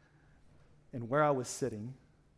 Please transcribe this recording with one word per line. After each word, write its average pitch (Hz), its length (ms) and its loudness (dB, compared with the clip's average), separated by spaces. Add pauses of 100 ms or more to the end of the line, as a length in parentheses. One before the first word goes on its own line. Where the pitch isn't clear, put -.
(920)
and 117 160 -8
where 147 160 4
I 147 60 6
was 127 180 0
sitting 117 460 -4 (440)